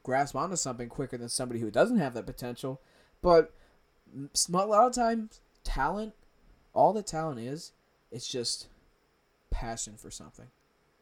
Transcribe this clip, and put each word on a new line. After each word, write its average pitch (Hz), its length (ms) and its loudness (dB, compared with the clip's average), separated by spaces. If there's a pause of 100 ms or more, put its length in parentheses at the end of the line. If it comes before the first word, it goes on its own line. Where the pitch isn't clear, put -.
grasp 135 320 0
onto 170 200 -2
something 123 340 -6
quicker 127 280 -6
than 120 120 -10
somebody 120 320 -4
who 107 100 -4
doesn't 202 260 4
have 135 160 2
that 113 120 -6
potential, 127 560 -10 (400)
but 165 320 6 (600)
m-, 139 200 -12
sm-, - 220 0
a 190 100 4
lot 220 220 6
of 247 60 0
times, 233 460 -2 (240)
talent, 190 500 -2 (600)
all 160 200 6
that 208 140 -4
talent 156 320 -4
is, 135 320 -10 (400)
it's - 160 -12
just - 400 -6 (840)
passion 113 460 -6
for - 160 -18
something. - 360 -20 (540)